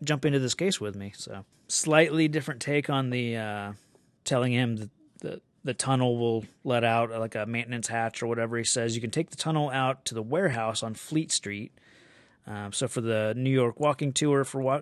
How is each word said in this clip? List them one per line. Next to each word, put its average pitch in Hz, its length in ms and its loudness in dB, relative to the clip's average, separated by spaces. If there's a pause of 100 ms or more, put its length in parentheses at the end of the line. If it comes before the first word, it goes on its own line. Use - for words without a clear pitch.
jump 147 220 0
into 139 160 2
this 127 140 0
case 185 260 0
with 104 160 -6
me. 101 180 -10
So - 300 -14 (240)
slightly 156 580 6
different 147 340 -2
take 147 300 0
on 135 200 2
the, 120 260 0
uh, 104 360 -4 (520)
telling 127 280 2
him 120 260 2
that 107 120 -10 (300)
the, - 200 -10 (220)
the 127 120 -4
tunnel 127 440 2
will 113 260 0 (200)
let 123 180 2
out, 117 300 4
uh, 113 80 -4
like, 113 160 -4
a 107 100 -2
maintenance 117 420 -4
hatch 113 340 -2
or 120 40 -2
whatever 117 320 -2
he 117 60 -2
says. 117 320 0
"You 117 40 -4
can 113 120 -6
take 165 180 -2
the - 60 -14
tunnel 151 340 0
out 131 360 0
to - 80 -6
the 113 80 -4
warehouse 117 600 0
on 113 120 -6
Fleet 156 360 -4
Street." 101 400 -4 (800)
Um, 104 240 -8
so 131 160 -2
for - 120 -4
the 110 360 0
New 131 140 0
York 123 280 2
walking 147 340 0
tour 143 300 4
for 135 200 -4
Wa-, 135 200 2